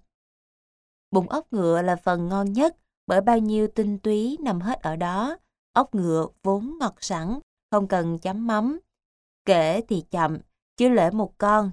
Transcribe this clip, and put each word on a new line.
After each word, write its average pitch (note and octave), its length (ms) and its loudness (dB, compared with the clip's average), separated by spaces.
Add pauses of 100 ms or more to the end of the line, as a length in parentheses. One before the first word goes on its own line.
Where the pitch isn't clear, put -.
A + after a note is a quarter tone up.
(1120)
Bụng F#3 180 2
ốc D4+ 240 -6
ngựa E3+ 280 2
là F3+ 140 0
phần F3 320 -2
ngon G3 260 -2
nhất, D4+ 240 0 (300)
bởi F#3 140 2
bao A3+ 180 4
nhiêu G#3+ 280 0
tinh G#3 320 -2
túy G#3+ 420 -2
nằm G3+ 200 -2
hết A#3 200 -4
ở D#3+ 140 -4
đó. F#3+ 420 -4 (360)
Ốc C4 220 0
ngựa E3 320 0 (160)
vốn G#3 360 -2
ngọt A#3+ 200 -4
sẵn, F#3 400 -6 (320)
không G3+ 160 2
cần E3+ 320 0
chấm G#3 280 -6
mắm. A#3 320 0 (640)
Kể F3 420 4
thì F#3 240 -2
chậm, D#3+ 260 0 (400)
chứ B3 120 4
lễ F#3 220 4
một G#3 260 -4
con G#3 360 2